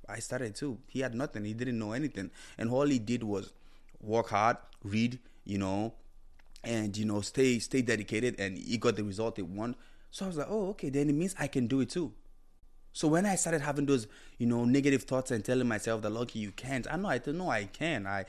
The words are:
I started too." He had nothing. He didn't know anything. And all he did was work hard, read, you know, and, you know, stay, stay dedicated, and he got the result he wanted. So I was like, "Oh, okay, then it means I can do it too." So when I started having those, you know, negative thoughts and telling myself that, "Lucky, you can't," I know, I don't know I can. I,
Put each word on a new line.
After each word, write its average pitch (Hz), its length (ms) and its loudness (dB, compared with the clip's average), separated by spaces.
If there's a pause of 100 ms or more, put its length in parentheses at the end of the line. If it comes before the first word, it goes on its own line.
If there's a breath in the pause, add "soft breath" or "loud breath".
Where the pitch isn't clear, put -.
I 110 120 -10
started 123 360 -6
too." 139 220 -6 (100)
He 127 140 -4
had 127 140 -4
nothing. 117 280 -4
He 104 100 -4
didn't 120 240 -2
know 107 140 -4
anything. 120 400 -4 (260 loud breath)
And 117 120 -2
all 131 160 4
he 139 120 4
did 120 260 -2
was 101 280 -4 (480 soft breath)
work 110 300 0
hard, 110 260 4 (300)
read, 113 340 0 (240 soft breath)
you 101 140 -4
know, 98 380 0 (680)
and, 107 320 -2
you 107 80 -2
know, 104 160 0
stay, 123 400 4
stay 131 220 0
dedicated, 113 580 0
and 95 180 -2
he 117 200 -2
got 110 180 4
the 104 80 -2
result 107 320 -2
he 104 80 -6
wanted. 104 320 -6 (360 soft breath)
So - 120 -8
I 190 60 -4
was 170 80 -4
like, 143 120 -4
"Oh, 202 200 -2
okay, 185 200 -6
then 143 200 2
it 143 40 6
means 170 240 0
I 143 100 -2
can 127 200 2
do 131 140 4
it 120 80 0
too." 175 240 -4 (800)
So 160 160 2
when 170 160 4
I 196 100 4
started 165 240 2
having 143 260 0
those, 131 220 4 (300 loud breath)
you 120 100 2
know, 120 160 4
negative 135 400 6
thoughts 131 280 0
and 110 120 0
telling 127 240 2
myself 110 360 0
that, 107 80 -2
"Lucky, 117 280 -4
you 104 120 -6
can't," 127 380 -6
I 151 60 -2
know, 190 140 -2
I 143 80 2
don't 147 200 -4
know 180 120 -2
I 107 160 0
can. 127 420 -2
I, 98 220 -2